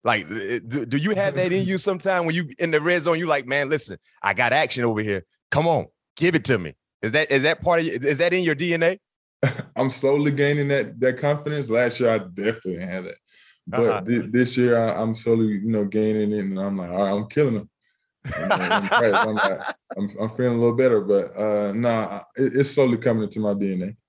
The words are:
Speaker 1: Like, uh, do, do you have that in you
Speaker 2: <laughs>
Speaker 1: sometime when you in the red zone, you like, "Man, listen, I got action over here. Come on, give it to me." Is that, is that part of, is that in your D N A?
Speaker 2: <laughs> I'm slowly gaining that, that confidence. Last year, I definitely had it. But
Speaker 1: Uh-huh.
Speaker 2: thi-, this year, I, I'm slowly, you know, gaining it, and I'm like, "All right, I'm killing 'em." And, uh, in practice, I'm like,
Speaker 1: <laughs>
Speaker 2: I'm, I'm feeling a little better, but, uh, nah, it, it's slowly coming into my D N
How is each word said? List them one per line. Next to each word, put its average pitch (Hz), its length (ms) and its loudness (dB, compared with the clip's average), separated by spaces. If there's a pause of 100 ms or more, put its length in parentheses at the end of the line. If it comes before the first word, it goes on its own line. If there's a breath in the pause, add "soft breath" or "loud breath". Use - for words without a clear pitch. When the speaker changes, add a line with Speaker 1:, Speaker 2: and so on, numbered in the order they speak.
Speaker 1:
Like, 110 220 0
uh, 104 420 -6
do, 117 180 -4
do 117 120 -2
you 170 140 0
have 196 240 -2
that 180 180 0
in 190 120 0
you 185 120 -2
Speaker 2:
<laughs> 190 120 -2
Speaker 1:
sometime 185 360 0
when 165 100 0
you 170 140 -2 (100)
in 170 120 0
the 151 100 2
red 170 220 0
zone, 165 140 2
you 170 100 -4
like, 143 180 0
"Man, 139 240 -2
listen, 143 280 -4 (240 soft breath)
I 101 120 0
got 120 180 2
action 131 320 2
over 110 180 0
here. 101 240 -2 (260)
Come 156 160 2
on, 131 200 0 (300)
give 170 180 2
it 123 100 2
to 123 120 2
me." 80 180 -6 (260)
Is 110 120 -2
that, 151 180 2
is 135 120 4
that 156 180 0
part 170 180 2
of, 165 80 0
is 139 300 -2
that 170 160 2
in 185 100 0
your 160 120 0
D 170 180 -2
N 165 100 0
A? 185 160 2 (420)
Speaker 2:
<laughs> - 360 -2
I'm 131 120 2
slowly 143 420 2
gaining 143 360 0
that, 135 320 -2
that 127 180 0
confidence. 147 520 -2
Last 120 320 2
year, 117 80 4
I 113 80 2
definitely 95 600 -4
had 92 260 -8
it. - 120 -14 (500 soft breath)
But 117 180 -2
Speaker 1:
Uh-huh. 101 200 0
Speaker 2:
thi-, 117 220 0
this 120 300 0
year, 120 200 4
I, 113 240 0
I'm 113 140 -2
slowly, 113 320 2
you 104 240 -2
know, 104 140 0
gaining 107 480 0
it, 104 60 0
and 95 200 -4
I'm 98 180 -4
like, 87 120 -6
"All 90 80 -4
right, 98 160 2
I'm 107 140 -2
killing 139 280 0
'em." 101 140 -8 (560)
And, 190 260 -4
uh, 190 300 0
in 196 80 -6
practice, 220 260 4
I'm 214 200 2
like, 277 260 0 (180)
Speaker 1:
<laughs> - 180 -14
Speaker 2:
I'm, 104 120 -4 (100)
I'm 110 160 -2
feeling 123 200 2
a 117 40 0
little 117 160 4
better, 120 240 4
but, 98 380 0
uh, 104 340 0
nah, 110 460 -2 (180)
it, 135 180 2
it's 135 160 2
slowly 127 280 4
coming 113 260 2
into 104 160 -6
my 104 140 0
D 101 200 -2
N 92 220 -4 (140)